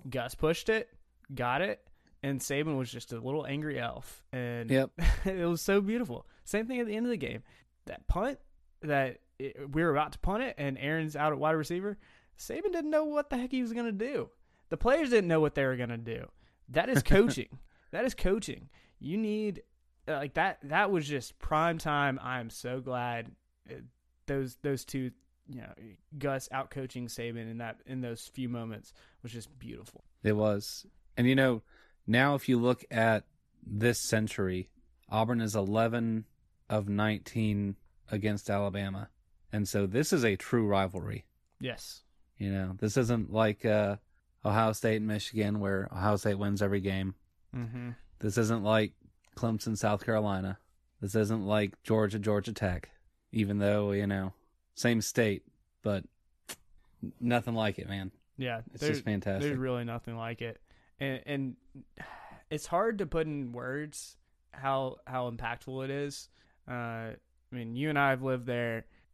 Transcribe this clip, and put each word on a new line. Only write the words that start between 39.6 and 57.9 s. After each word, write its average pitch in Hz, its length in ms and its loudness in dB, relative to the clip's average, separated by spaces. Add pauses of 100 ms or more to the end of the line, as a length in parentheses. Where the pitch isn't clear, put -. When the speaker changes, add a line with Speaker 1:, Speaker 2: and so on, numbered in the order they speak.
Speaker 2:
so 101 220 2
this 123 240 0
is 147 140 4
a 101 100 4
true 113 320 2
rivalry. 98 560 0 (380)
Speaker 1:
Yes. - 400 -10 (360)
Speaker 2:
You 101 140 -2
know, 95 260 -2
this 107 200 0
isn't 117 340 2
like, 107 320 2
uh, 107 320 4 (480)
Ohio 110 300 4
State 110 240 2
and 107 100 -2
Michigan 107 520 0
where 98 320 0
Ohio 104 260 2
State 101 200 2
wins 101 240 0
every 101 200 2
game. 95 340 -2 (400)
Speaker 1:
Mm-hmm. 120 360 -8 (280)
Speaker 2:
This 107 180 -2
isn't 113 260 4
like 107 300 4 (420)
Clemson, 113 420 -2
South 104 280 0
Carolina. 98 520 0 (440)
This 101 140 -2
isn't 110 300 2
like 104 380 2
Georgia, 110 360 2
Georgia 104 340 0
Tech, 90 360 -2 (420)
even 104 260 0
though, 101 340 2
you 101 160 0
know, 95 260 -2 (420)
same 117 260 2
state, 107 420 2 (380)
but 101 220 0 (1160)
nothing 120 360 2
like 107 240 0
it, 95 100 -8
man. 95 220 -6 (260)